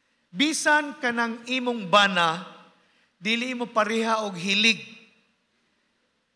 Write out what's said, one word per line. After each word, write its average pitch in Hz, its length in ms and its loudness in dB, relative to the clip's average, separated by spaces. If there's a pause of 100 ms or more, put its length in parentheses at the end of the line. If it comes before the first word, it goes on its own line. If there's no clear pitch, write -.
(300)
Bisan 294 720 2
ka 247 80 0
ng 233 400 -4
imong 240 400 -2
bana, 180 560 2 (720)
dili 233 320 -2
mo 240 160 -6
pareha 220 560 0
og 196 160 -6
hilig. 202 400 2 (1600)